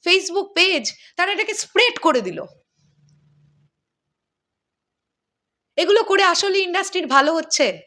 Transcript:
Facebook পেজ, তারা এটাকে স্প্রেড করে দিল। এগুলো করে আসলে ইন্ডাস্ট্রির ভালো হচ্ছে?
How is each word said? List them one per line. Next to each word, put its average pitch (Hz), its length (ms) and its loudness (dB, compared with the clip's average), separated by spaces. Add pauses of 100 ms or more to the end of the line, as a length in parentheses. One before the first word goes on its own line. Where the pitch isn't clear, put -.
Facebook 381 500 0
পেজ, 339 380 0 (240)
তারা 370 160 0
এটাকে 427 220 -4
স্প্রেড 466 440 -2
করে 277 220 2
দিল। 180 240 -10 (3250)
এগুলো 403 260 4
করে 392 200 2
আসলে 381 360 0
ইন্ডাস্ট্রির 359 480 -4
ভালো 277 280 2
হচ্ছে? 277 520 -2